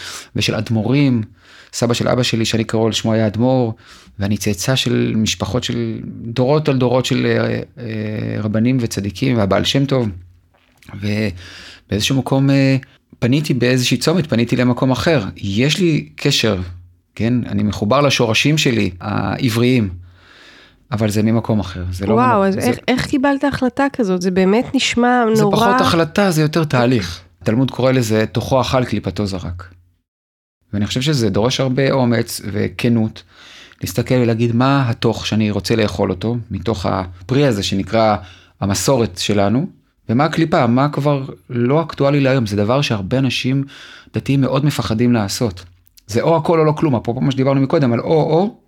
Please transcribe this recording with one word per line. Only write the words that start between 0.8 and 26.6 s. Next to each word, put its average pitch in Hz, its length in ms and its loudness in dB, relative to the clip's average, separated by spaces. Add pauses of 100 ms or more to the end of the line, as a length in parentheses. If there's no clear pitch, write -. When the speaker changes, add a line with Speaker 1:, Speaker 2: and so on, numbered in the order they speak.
Speaker 1:
סבא 120 220 0
של - 140 -2
אבא 127 140 2
שלי, 113 220 0
שאני 113 200 0
קרוא 110 220 0
על 110 60 0
שמו, 113 200 -2
היה 110 140 2
אדמו"ר, 117 480 0 (440)
ואני 101 180 -2
צאצא 107 400 -2
של 120 400 0
משפחות 110 480 -2
של 117 360 -4 (240)
דורות 135 440 0
על 135 100 2
דורות 123 260 2
של, 123 220 0
אה, 117 340 0 (180)
אה, 110 640 -6
רבנים 110 400 0
וצדיקים, 113 580 -2
והבעל 98 260 2
שם - 200 0
טוב. 131 240 0 (880)
ובאיזשהו 104 1200 -4
מקום, 139 320 0
אה, 135 260 2 (420)
פניתי 147 360 0
באיזושהי 123 420 2
צומת, 156 300 0
פניתי 120 300 0
למקום 127 340 2
אחר. 127 340 2 (120)
יש 110 420 0
לי 160 380 0
קשר, 113 440 0 (540)
כן? 117 200 0 (120)
אני 104 160 -2
מחובר 107 380 0
לשורשים 135 580 2
שלי, 113 320 2 (100)
העבריים, 107 880 0 (1040)
אבל 107 180 0
זה 107 120 0
ממקום 110 380 0
אחר. 92 300 -8
זה 90 160 -6
לא 214 80 2
Speaker 2:
וואו, 247 140 4
Speaker 1:
ממקום, 214 140 2
Speaker 2:
אז 196 120 2
Speaker 1:
זה - 60 -4
Speaker 2:
איך, 240 180 0 (100)
איך 254 180 0
קיבלת 277 380 0
החלטה 254 480 0
כזאת? 185 300 0
זה 190 80 0
באמת 190 440 2
נשמע 247 500 2 (100)
Speaker 1:
זה 220 80 4
Speaker 2:
נורא 208 140 2
Speaker 1:
פחות 240 240 2
החלטה, 175 500 2
זה 156 120 2
יותר 156 220 2